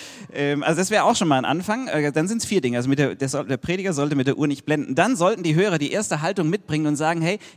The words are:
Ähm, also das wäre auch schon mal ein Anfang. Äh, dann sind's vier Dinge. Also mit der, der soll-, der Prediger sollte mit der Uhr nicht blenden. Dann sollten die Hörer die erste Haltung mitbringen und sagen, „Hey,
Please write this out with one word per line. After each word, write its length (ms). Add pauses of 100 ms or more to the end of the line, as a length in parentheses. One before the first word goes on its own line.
(320)
Ähm, 300
also 160
das 120
wäre 120
auch 140
schon 100
mal 120
ein 60
Anfang. 440
Äh, 240
dann 160
sind's 160
vier 160
Dinge. 160
Also 120
mit 120
der, 160
der 120
soll-, 180
der 100
Prediger 360
sollte 220
mit 140
der 100
Uhr 80
nicht 180
blenden. 300
Dann 220
sollten 260
die 140
Hörer 220
die 120
erste 320
Haltung 260
mitbringen 380
und 80
sagen, 280
„Hey, 180 (160)